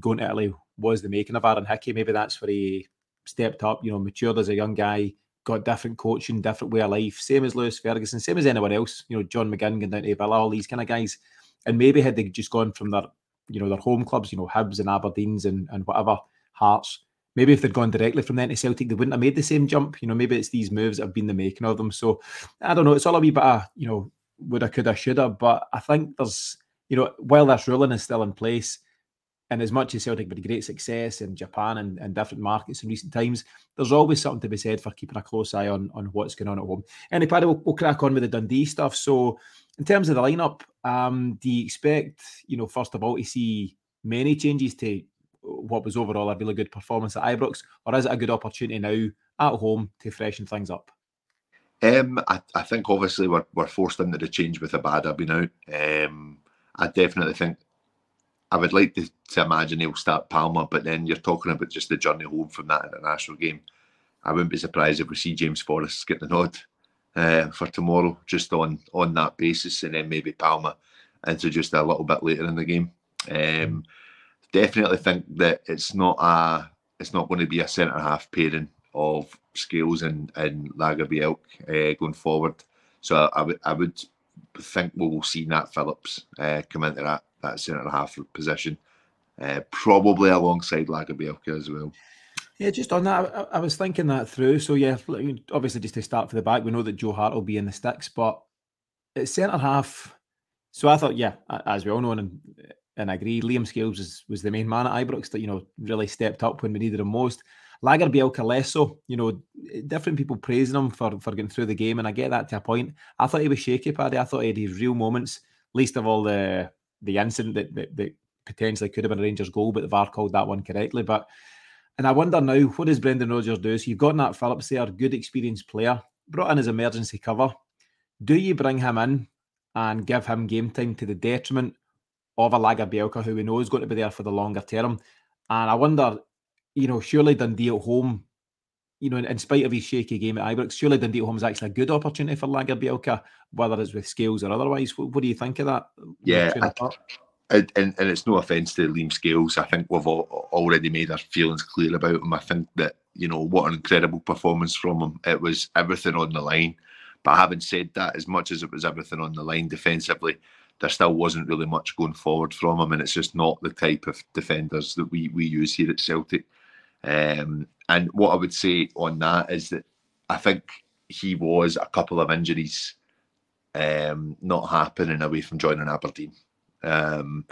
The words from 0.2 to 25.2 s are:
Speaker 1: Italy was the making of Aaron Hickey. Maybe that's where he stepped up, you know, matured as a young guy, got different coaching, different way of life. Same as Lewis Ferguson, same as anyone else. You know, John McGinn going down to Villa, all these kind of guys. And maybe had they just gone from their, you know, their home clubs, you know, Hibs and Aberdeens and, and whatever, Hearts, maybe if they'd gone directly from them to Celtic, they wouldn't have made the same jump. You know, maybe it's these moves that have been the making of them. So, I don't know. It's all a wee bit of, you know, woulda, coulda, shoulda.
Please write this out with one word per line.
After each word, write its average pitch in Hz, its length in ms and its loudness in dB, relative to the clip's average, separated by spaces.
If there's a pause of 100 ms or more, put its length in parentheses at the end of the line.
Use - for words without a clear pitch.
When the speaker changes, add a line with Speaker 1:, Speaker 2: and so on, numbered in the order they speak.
Speaker 1:
Italy 107 300 -2 (240)
was 107 240 2
the 101 60 -10
making 104 280 -2
of 110 80 0
Aaron 107 220 4
Hickey. - 260 -4
Maybe 110 200 0
that's 107 280 -2
where 101 100 -4
he 95 360 -2 (380)
stepped - 400 -4
up, 107 200 -2
you 110 60 -4
know, 104 80 -2
matured 104 400 -2
as 101 100 0
a 104 60 2
young 107 200 0
guy, 104 380 0 (320)
got 110 200 -2
different 117 340 -2
coaching, 113 420 -2
different 110 320 -4
way 110 80 4
of 107 100 2
life. 107 280 -2
Same 135 260 2
as 120 100 -2
Lewis 120 240 -2
Ferguson, 113 420 -4
same 175 180 -2
as 147 80 4
anyone 107 260 4
else. 110 360 -4
You 117 80 -6
know, 107 80 -2
John 110 260 -2
McGinn 107 300 -2
going 101 100 -4
down 104 140 -6
to 104 100 0
Villa, 104 240 2
all 110 100 4
these 110 180 -4
kind 120 140 -6
of 113 60 -4
guys. 117 320 -4 (480)
And 117 100 2
maybe 139 240 8
had 127 160 4
they 110 80 0
just 98 260 -8
gone 113 220 0
from 104 180 -8
their, 101 140 0 (440)
you 107 120 -6
know, 98 80 -2
their 98 100 0
home 123 260 0
clubs, 107 280 -2
you 92 60 -6
know, 90 140 -6
Hibs 104 260 -2
and 98 100 -2
Aberdeens 101 560 -2
and, 95 280 -2
and 98 140 -6
whatever, 104 320 2 (340)
Hearts, - 480 4 (340)
maybe 135 180 8
if 135 100 6
they'd 113 100 2
gone 117 180 2
directly 113 320 2
from 123 140 -2
them 123 140 0
to 123 60 -4
Celtic, 123 320 -2
they 113 60 -2
wouldn't 127 200 0
have 123 60 0
made 135 140 4
the 151 80 0
same 147 240 2
jump. 147 360 0
You 117 60 -4
know, 113 60 0
maybe 120 220 2
it's 110 140 -2
these 110 200 -2
moves 107 280 0
that 104 60 -4
have 95 100 -8
been 107 120 -2
the 104 80 -2
making 95 320 -2
of 110 120 0
them. 110 120 -4
So, 110 300 0 (400)
I 170 140 2
don't 165 100 6
know. 147 80 10
It's 143 140 6
all 175 100 4
a 165 40 6
wee 156 100 8
bit 147 120 4
of, 120 220 6 (100)
you 127 140 -6
know, 104 240 -4 (260)
woulda, 120 300 -2
coulda, 107 260 2
shoulda. 127 340 2